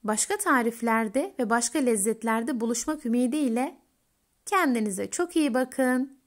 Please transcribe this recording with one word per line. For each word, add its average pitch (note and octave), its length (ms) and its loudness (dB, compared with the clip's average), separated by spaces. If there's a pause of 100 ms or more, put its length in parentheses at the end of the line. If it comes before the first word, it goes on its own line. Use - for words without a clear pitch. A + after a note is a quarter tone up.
Başka A3 340 -2
tariflerde A#3 1000 0
ve A#3 100 0
başka A#3+ 300 0
lezzetlerde A3+ 800 0
buluşmak A#3+ 460 -4
ümidiyle B3 760 0 (640)
kendinize A3 640 0
çok F4 260 -4
iyi D4 180 2
bakın. B3+ 720 0